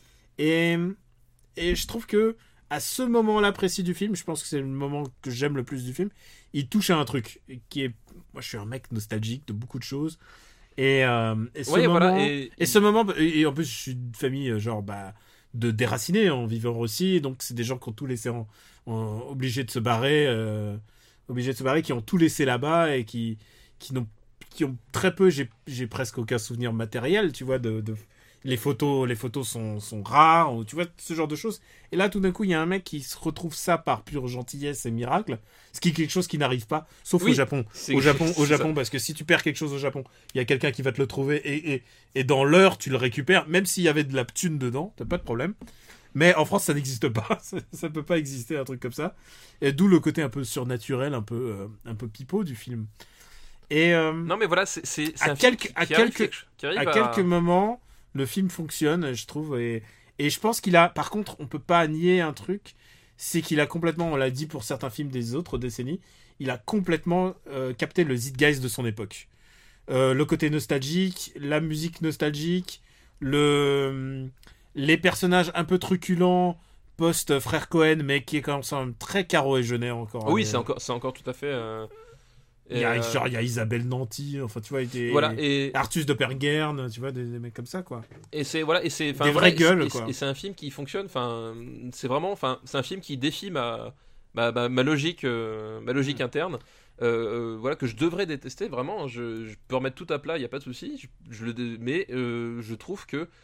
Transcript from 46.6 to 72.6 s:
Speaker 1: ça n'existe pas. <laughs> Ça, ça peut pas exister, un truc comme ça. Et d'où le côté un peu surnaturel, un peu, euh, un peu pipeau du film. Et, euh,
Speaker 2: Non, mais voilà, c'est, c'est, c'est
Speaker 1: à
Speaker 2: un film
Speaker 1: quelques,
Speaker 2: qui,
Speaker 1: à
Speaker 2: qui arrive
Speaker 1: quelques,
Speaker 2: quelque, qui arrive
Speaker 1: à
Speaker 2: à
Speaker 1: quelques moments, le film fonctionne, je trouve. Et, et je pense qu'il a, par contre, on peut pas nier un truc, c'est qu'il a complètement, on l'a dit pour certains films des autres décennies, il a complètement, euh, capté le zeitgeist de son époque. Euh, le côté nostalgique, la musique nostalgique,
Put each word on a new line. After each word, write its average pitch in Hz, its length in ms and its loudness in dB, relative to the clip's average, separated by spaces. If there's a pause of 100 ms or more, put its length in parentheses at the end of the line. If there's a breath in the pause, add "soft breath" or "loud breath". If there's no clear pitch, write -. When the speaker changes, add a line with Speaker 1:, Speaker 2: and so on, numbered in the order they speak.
Speaker 1:
ça 151 100 2
n'existe 135 340 -2
pas. 113 320 -2
<laughs> - 20 -20
Ça, - 140 -12 (160)
ça 165 180 -8
peut 156 140 -8
pas 175 120 0
exister, 139 400 -6
un 135 80 -4
truc 131 160 -8
comme 123 120 -8
ça. 156 240 -6 (440 loud breath)
Et 139 120 2
d'où 180 160 4
le 180 100 10
côté 156 240 2
un 139 60 -2
peu 135 160 -6
surnaturel, 127 720 -4
un 117 80 -4
peu, 104 120 -8
euh, 110 320 -6 (180)
un 113 120 -8
peu 117 100 -10
pipeau 139 380 -4
du 139 100 -8
film. 110 320 -10 (840 loud breath)
Et, 165 220 6
euh, 160 200 4
Speaker 2:
Non, 165 240 -2
mais 220 100 2
voilà, 180 200 2
c'est, - 200 -8
c'est, 151 300 -4
c'est 156 120 2
Speaker 1:
à 147 40 2
Speaker 2:
un - 20 -2
film 247 220 6
Speaker 1:
quelques, - 120 -6
Speaker 2:
qui, - 60 -14
Speaker 1:
à 170 100 0
Speaker 2:
qui 151 100 0
arrive 226 120 8
Speaker 1:
quelques, - 100 -4 (140)
Speaker 2:
quelque, - 160 -14 (120)
qui 143 80 -6
arrive 165 120 0
Speaker 1:
à 143 40 0
Speaker 2:
à 151 120 2
Speaker 1:
quelques 123 320 2
moments, 175 560 2 (320 soft breath)
le 135 100 -2
film 190 240 0
fonctionne, 156 640 -2
je 117 140 -8
trouve. 147 340 -4
Et, 117 220 -4 (360 soft breath)
et 147 120 0
je - 100 -4
pense 226 220 0
qu'il 180 140 4
a, 170 120 10
par - 220 -4
contre, - 280 -6
on 147 80 -8
peut 147 120 -8
pas 170 280 4
nier 170 360 4
un 156 100 -2
truc, - 420 -8 (440 soft breath)
c'est - 240 -2
qu'il 156 180 2
a 147 60 4
complètement, 165 440 -2
on 147 60 0
l'a 131 140 2
dit 135 160 -6
pour 139 180 -10
certains 135 240 -6
films 143 220 -8
des 120 240 -4
autres 147 240 -4
décennies, 127 420 -6 (400 soft breath)
il 131 80 -4
a 127 80 -2
complètement, 180 800 0 (160)
euh, 131 240 -4
capté 165 300 0
le 131 120 2
zeitgeist 135 460 2
de 127 60 -2
son 120 180 -4
époque. 107 420 -8 (640 soft breath)
Euh, 131 240 4
le 143 100 4
côté 151 240 2
nostalgique, 151 880 0
la 143 220 0
musique 160 400 -4
nostalgique, 160 800 -2 (400 soft breath)